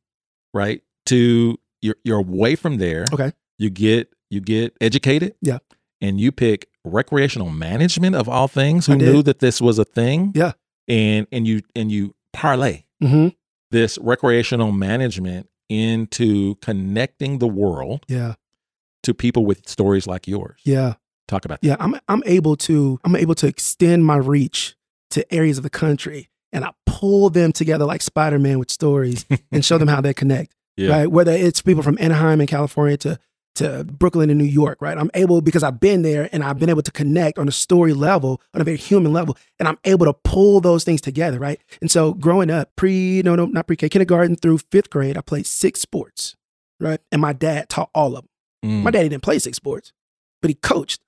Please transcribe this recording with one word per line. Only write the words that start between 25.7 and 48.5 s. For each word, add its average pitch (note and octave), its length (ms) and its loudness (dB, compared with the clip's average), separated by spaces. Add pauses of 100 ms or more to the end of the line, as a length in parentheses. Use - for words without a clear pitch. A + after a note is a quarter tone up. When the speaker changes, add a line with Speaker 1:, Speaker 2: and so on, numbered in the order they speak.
Speaker 2:
and C#3 140 -6
I - 60 -10 (140)
pull G3 440 2
them E3 220 2
together D#3 340 0
like - 160 -4
Spider-Man C#3 580 0
with B2 120 -6
stories C3+ 540 -2 (120)
Speaker 1:
<laughs> - 140 -10
Speaker 2:
and C#3+ 120 0
show E3 140 2
them D#3 100 4
how C#3+ 140 2
they C#3 120 0
connect, C3+ 400 -2 (220)
Speaker 1:
Yeah. F#2+ 140 0
Speaker 2:
right? D3+ 220 4
Whether E3+ 200 4
it's F3 300 0
people D#3 220 2
from D3 160 2
Anaheim D#3+ 420 2
in C#3+ 60 2
California D3 500 0
to, D3 220 -6 (360)
to D3+ 280 -4
Brooklyn D#3+ 480 0
in D3 80 4
New D3 40 2
York, C#3+ 380 0
right? D3+ 160 -6
I'm D3+ 160 -2
able, F3+ 280 4
because E3 220 2
I've C3 160 -2
been F#3+ 220 2
there D#3 300 -2
and D3+ 120 -4
I've C#3 160 -4
been E3 100 2
able D#3 140 2
to - 80 -6
connect D3+ 460 0
on E3+ 100 -2
a C#3 40 -2
story E3+ 420 2
level, C#3 480 0 (140)
on F3 60 -2
a - 20 0
very D#3 140 -2
human F3 360 2
level, E3 240 -2 (220)
and E3+ 80 -2
I'm D#3+ 180 -2
able F3+ 220 4
to C#3+ 60 2
pull G3 480 4
those E3+ 220 2
things D#3+ 180 0
together, C#3+ 380 -4
right? C#3+ 200 -6 (220)
And D#3+ 100 -4
so D#3 240 2
growing E3+ 340 2
up, D#3 260 -4
pre, F#3 480 0
no, F3 120 2
no, E3+ 100 2
not - 220 -4
pre-K, D#3 220 -2
kindergarten F3 460 2
through D#3+ 240 2 (120)
fifth G3 180 2
grade, C#3 280 -2
I D3 40 -8
played - 240 -6
six - 360 -2
sports, - 540 -10 (440)
right? D#3 200 -4 (120)
And D3 100 0
my D3 120 -2
dad D3+ 360 -4
taught - 240 -6
all C#3+ 240 0
of C3 60 -18
them. - 60 -20 (360)